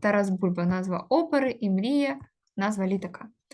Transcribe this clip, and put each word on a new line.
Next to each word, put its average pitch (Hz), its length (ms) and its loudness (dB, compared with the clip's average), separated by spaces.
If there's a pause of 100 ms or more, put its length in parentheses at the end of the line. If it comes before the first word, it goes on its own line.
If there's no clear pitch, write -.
Тарас 202 280 2
Бульба — 180 360 0
назва 185 420 -2
опери, 285 520 2
і 202 100 0
Мрія — 277 480 0 (380)
назва 196 300 -2
літака. 196 420 -4 (260)